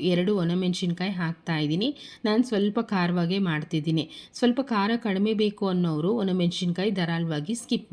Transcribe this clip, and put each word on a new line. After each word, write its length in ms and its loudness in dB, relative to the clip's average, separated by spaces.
ಎರಡು 200 2
ಒಣಮೆಣಸಿನ್ಕಾಯಿ 800 0
ಹಾಕ್ತಾ 440 -4
ಇದ್ದೀನಿ. 260 0
ನಾನು 240 4
ಸ್ವಲ್ಪ 280 2
ಖಾರವಾಗೇ 460 2
ಮಾಡ್ತಿದ್ದೀನಿ. 560 0
ಸ್ವಲ್ಪ 180 2
ಖಾರ 180 2
ಕಡಿಮೆ 280 2
ಬೇಕು 300 0
ಅನ್ನೋರು 380 2
ಒಣಮೆಣಸಿನ್ಕಾಯಿ 760 0
ಧಾರಾಳವಾಗಿ 640 -2
ಸ್ಕಿಪ್ 300 -4